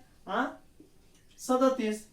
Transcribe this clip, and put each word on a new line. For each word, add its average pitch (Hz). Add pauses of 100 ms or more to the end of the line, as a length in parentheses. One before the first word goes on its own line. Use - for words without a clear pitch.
(280)
हा, 226 (920)
सदतीस. 254